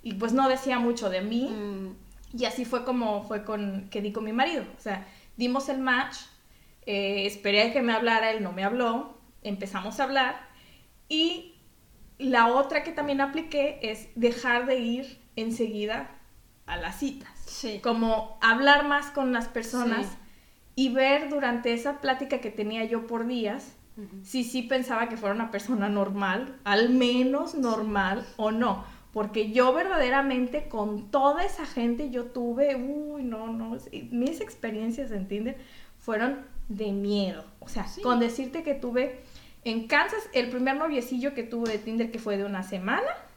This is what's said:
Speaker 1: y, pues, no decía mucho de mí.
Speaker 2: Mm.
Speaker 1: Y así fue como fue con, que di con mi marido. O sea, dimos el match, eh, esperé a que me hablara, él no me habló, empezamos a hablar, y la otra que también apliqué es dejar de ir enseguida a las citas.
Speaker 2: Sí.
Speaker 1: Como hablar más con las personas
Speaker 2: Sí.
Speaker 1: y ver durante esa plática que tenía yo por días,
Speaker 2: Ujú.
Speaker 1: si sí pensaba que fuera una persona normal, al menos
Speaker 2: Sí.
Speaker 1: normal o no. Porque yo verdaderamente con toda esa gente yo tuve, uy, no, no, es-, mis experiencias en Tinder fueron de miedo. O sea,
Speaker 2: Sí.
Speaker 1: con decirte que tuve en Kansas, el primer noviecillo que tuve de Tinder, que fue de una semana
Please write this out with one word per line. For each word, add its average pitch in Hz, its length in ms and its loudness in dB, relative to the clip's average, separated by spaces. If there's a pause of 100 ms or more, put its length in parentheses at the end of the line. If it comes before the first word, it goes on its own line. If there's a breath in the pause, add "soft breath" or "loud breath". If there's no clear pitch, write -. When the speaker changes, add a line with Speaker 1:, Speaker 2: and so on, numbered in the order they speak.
Speaker 1:
y, 220 120 -6
pues, 233 180 0
no 262 160 6
decía 262 300 2
mucho 233 320 0
de 185 120 -2
mí. 233 280 0
Speaker 2:
Mm. 202 460 -6 (420)
Speaker 1:
Y 247 60 0
así 233 200 -2
fue 240 200 -2
como 226 400 0
fue 208 200 -6
con, 202 460 -4
que 208 120 -4
di 208 100 -4
con 220 120 -4
mi 214 80 -6
marido. 269 320 0 (120)
O - 40 -20
sea, 196 260 -6 (300 loud breath)
dimos 247 320 0
el 269 100 -2
match, 262 380 0 (720 soft breath)
eh, 202 400 0
esperé 202 360 2
a 233 100 4
que 277 100 2
me 233 100 2
hablara, 226 380 4
él 220 120 0
no 175 100 -2
me 190 120 -4
habló, 240 520 0 (260)
empezamos 196 560 -6
a 277 60 2
hablar, 262 320 2 (720 loud breath)
y 320 460 0 (640)
la 247 300 6
otra 277 340 2
que 330 100 -8
también 285 280 0
apliqué 285 600 0
es 220 320 -6
dejar 240 520 2
de 262 120 2
ir 240 400 -2 (180)
enseguida 226 760 -2 (560)
a 147 100 -6
las 175 220 -6
citas. - 320 -6 (160)
Speaker 2:
Sí. 214 360 -8
Speaker 1:
Como 226 600 2
hablar 277 440 8
más 285 240 2
con 262 220 0
las 233 160 0
personas 226 580 -2
Speaker 2:
Sí. - 60 -8 (640 soft breath)
Speaker 1:
y 262 140 4
ver 277 380 4
durante 240 440 0
esa 277 280 -2
plática 269 400 0
que 214 100 -6
tenía 220 340 -4
yo 226 220 -2
por 226 200 -2
días, 240 460 -2 (240)
Speaker 2:
Ujú. 196 280 -14
Speaker 1:
si 254 200 -4
sí 247 180 -4
pensaba 240 460 0
que 226 80 -6
fuera 208 180 -2
una 226 180 -2
persona 202 360 0
normal, 202 760 0
al 214 260 6
menos 254 600 4
Speaker 2:
Sí. 320 80 -4
Speaker 1:
normal 214 680 0 (100)
o 214 140 0
no. 220 340 0 (280 loud breath)
Porque 214 400 0
yo 254 200 6
verdaderamente 277 960 2
con 208 440 -4
toda 285 320 6
esa 349 220 -4
gente 240 440 -2
yo 240 160 -4
tuve, 247 480 2
uy, 294 480 -4
no, 226 260 -6
no, 226 280 -6
es-, - 120 -12 (220)
mis 254 300 0
experiencias 226 720 -6
en 190 160 -4
Tinder 220 280 -4 (420 loud breath)
fueron 240 460 -2 (240)
de 208 220 -4
miedo. 196 540 0 (160)
O - 80 -16
sea, - 180 -4
Speaker 2:
Sí. - 160 -10
Speaker 1:
con 247 160 4
decirte 254 460 -2
que 285 100 0
tuve 247 460 -2 (420 loud breath)
en 226 240 -4
Kansas, 392 460 0
el 247 180 2
primer 254 260 0
noviecillo 277 560 0
que 233 120 -6
tuve 233 260 -2
de 214 80 -2
Tinder, 226 320 -2
que 220 80 -8
fue 208 180 -2
de 196 80 -2
una 196 200 -4
semana 220 420 0 (300)